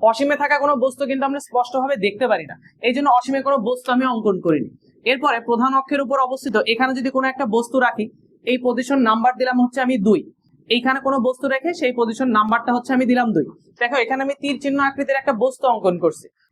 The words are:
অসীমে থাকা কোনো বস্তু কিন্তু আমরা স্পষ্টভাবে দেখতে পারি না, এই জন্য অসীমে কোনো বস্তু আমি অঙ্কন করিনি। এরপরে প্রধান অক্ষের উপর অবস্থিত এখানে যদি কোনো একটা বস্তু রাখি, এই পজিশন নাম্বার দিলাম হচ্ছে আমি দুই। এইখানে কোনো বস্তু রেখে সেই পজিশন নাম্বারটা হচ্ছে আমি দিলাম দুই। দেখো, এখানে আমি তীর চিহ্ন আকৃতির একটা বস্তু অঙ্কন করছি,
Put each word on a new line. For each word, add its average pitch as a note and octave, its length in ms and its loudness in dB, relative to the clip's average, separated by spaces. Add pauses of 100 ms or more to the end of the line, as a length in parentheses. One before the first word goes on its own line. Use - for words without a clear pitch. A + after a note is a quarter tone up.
অসীমে C4+ 340 4
থাকা C#4+ 220 2
কোনো C#4+ 180 2
বস্তু C4 300 -2
কিন্তু C4+ 200 -2
আমরা C#4 140 -4
স্পষ্টভাবে B3+ 560 -2
দেখতে G3+ 320 0
পারি F3 180 0
না, - 80 -16 (280)
এই A#3+ 120 2
জন্য C#4+ 160 2
অসীমে C4 320 2
কোনো C#4 160 2
বস্তু B3 340 -4
আমি B3 140 2
অঙ্কন G#3 340 0
করিনি। D#3 280 0 (360)
এরপরে B3+ 360 0
প্রধান A#3+ 340 0
অক্ষের C4+ 260 0
উপর C4+ 200 -2
অবস্থিত C4 360 -2 (100)
এখানে B3+ 340 0
যদি C4 100 -2
কোনো C4 180 0
একটা C4 180 -4
বস্তু A#3 340 0
রাখি, A3+ 300 0 (340)
এই B3+ 200 0
পজিশন B3+ 340 -2
নাম্বার A3+ 400 2
দিলাম B3+ 260 0
হচ্ছে B3 160 -2
আমি B3+ 180 0
দুই। G3 340 2 (360)
এইখানে B3 320 0
কোনো C4+ 180 0
বস্তু B3+ 300 -2
রেখে C4 260 -2
সেই B3+ 220 -2
পজিশন A#3 320 -2
নাম্বারটা A3 440 2
হচ্ছে B3 200 -2
আমি B3+ 140 2
দিলাম A#3+ 260 2
দুই। D#3+ 120 2 (340)
দেখো, A#3+ 180 -2
এখানে C4 260 0
আমি C#4 180 -4
তীর C#4 200 -4
চিহ্ন C#4 200 -2
আকৃতির C4+ 360 -2
একটা C4+ 160 -2
বস্তু B3+ 360 0
অঙ্কন F#3+ 300 2
করছি, D#3+ 300 -2 (240)